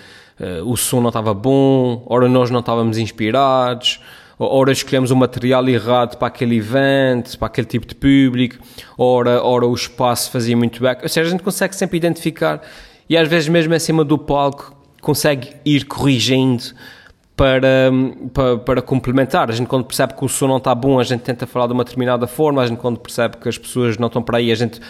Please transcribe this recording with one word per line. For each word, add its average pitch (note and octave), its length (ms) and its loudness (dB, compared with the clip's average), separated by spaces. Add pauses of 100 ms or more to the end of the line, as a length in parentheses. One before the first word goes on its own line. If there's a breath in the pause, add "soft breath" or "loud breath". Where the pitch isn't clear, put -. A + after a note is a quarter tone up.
(400 loud breath)
eh, F2 220 -8
o A#2 140 -4
som B2+ 240 -2
não A#2+ 80 2
estava A2 260 -2
bom, B2+ 720 2
ora B2 220 2
nós B2+ 220 4
não B2 100 0
estávamos A#2 360 0
inspirados, B2 1040 0 (380 loud breath)
o-, C3 60 -2
ora C3+ 280 2
escolhemos C3 380 0
o C3+ 60 4
material B2+ 520 2
errado A#2+ 480 0
para B2 120 -2
aquele A#2 280 -2
evento, C3 840 0
para A2 80 -4
aquele A#2 200 -4
tipo - 200 -6
de - 80 -16
público, C3 640 2 (400 loud breath)
ora, B2 460 2
ora B2 240 2
o B2 80 2
espaço A#2+ 560 -4
fazia A#2+ 260 -2
muito A#2+ 300 -2
eco. B2+ 160 -2
Ou D#3+ 60 -6
seja, D#3+ 200 0
a - 20 -2
gente F3+ 120 -4
consegue F#3+ 340 -4
sempre F#3 220 -4
identificar D#3+ 640 -4 (460 loud breath)
e D#3 80 2
às E3 120 2
vezes D#3 200 0
mesmo E3 260 2
em E3 40 2
cima D#3+ 260 0
do D3 120 0
palco C#3+ 580 -4 (280)
consegue C#3+ 520 -2 (100)
ir C#3+ 200 2
corrigindo C3 800 0 (720 loud breath)
para, C3 540 4 (420)
para, B2+ 240 2
para B2 240 -2
complementar. C3 640 0
A A#2 40 -2
gente, A#2 160 -4
quando C3 160 0
percebe - 280 -2
que - 120 -8
o B2+ 40 0
som C3+ 200 -2
não C3 100 2
tá B2+ 160 0
bom, C3 240 2
a A#2+ 60 2
gente A#2+ 160 -2
tenta B2 260 -6
falar B2 220 -2
de A#2+ 40 -2
uma B2 120 0
determinada B2 420 -2
forma. C#3+ 340 0
A B2 60 2
gente, A2+ 120 -4
quando A#2+ 200 -4
percebe - 380 -4
que - 120 -6
as A2+ 80 -4
pessoas A#2+ 400 -2
não A#2 120 -2
estão A#2+ 120 -4
para A#2 180 -2
aí, A#2+ 120 0
a A2+ 60 4
gente A2+ 340 -4